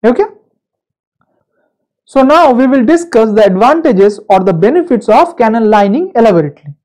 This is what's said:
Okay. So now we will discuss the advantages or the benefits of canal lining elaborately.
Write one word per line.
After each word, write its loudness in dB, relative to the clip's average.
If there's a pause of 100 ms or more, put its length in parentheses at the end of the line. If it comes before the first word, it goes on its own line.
Okay. 0 (1800)
So -2
now 2
we 0
will 0
discuss 0
the 2
advantages 0
or 2
the -2
benefits -2
of 0
canal -2
lining 0
elaborately. -2 (100)